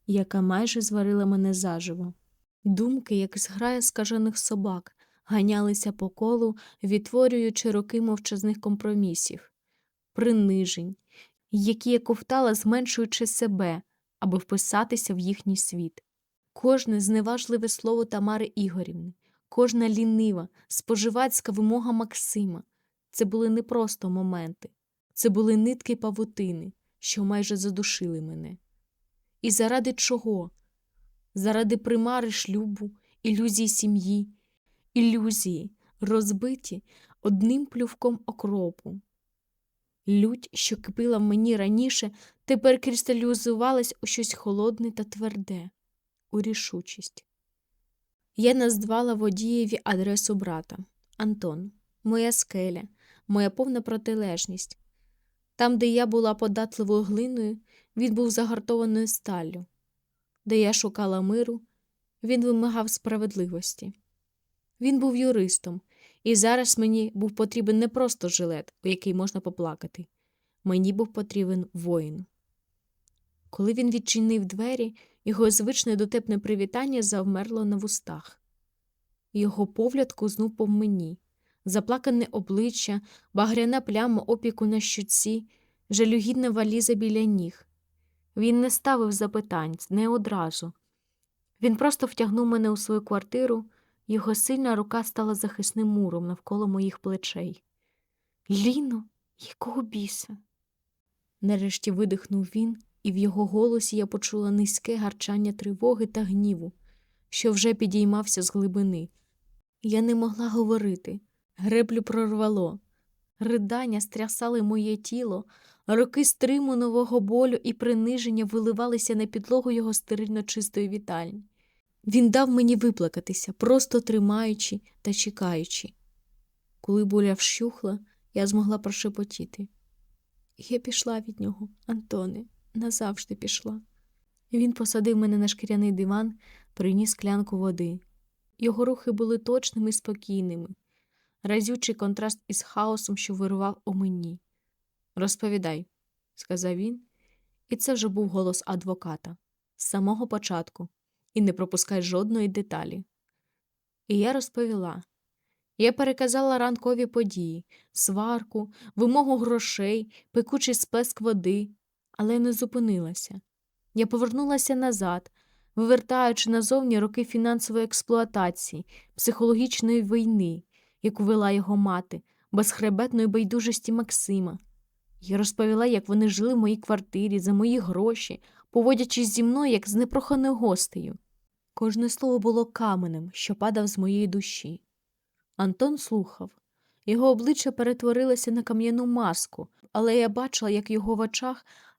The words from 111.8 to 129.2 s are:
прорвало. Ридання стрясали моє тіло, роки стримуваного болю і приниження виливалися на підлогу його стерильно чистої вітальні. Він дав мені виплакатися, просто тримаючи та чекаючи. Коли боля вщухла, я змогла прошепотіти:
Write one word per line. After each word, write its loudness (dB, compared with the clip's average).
прорвало. 0
Ридання -2
стрясали -4
моє 0
тіло, -6
роки 4
стримуваного 2
болю 2
і -2
приниження 0
виливалися 0
на 0
підлогу 0
його 0
стерильно -2
чистої -4
вітальні. -8
Він 6
дав 6
мені 6
виплакатися, -2
просто 4
тримаючи 0
та -2
чекаючи. -4
Коли 2
боля 4
вщухла, -4
я 0
змогла 2
прошепотіти: -8